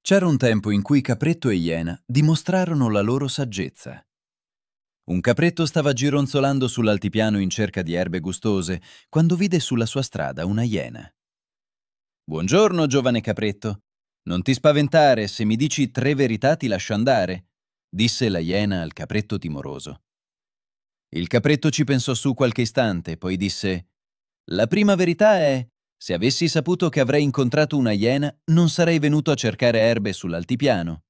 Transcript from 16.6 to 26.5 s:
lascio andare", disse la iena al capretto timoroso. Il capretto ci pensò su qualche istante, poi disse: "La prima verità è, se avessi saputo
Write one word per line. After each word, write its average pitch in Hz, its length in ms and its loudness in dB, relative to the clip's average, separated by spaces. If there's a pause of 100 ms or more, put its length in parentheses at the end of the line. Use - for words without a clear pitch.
lascio 104 280 -2
andare", 101 540 0 (380)
disse 113 440 0
la 92 80 -2
iena 95 420 -2
al 80 140 -8
capretto 104 420 -6
timoroso. 69 640 -10 (1080)
Il 85 200 -6
capretto 143 420 2
ci 151 140 0
pensò 131 300 -2
su 135 200 -2
qualche 123 280 0
istante, 95 540 -2
poi 92 200 -4
disse: 92 540 -4 (600)
"La 104 160 2
prima 202 300 2
verità 185 420 4
è, 135 280 0 (300)
se - 160 -10
avessi 156 360 0
saputo 170 400 0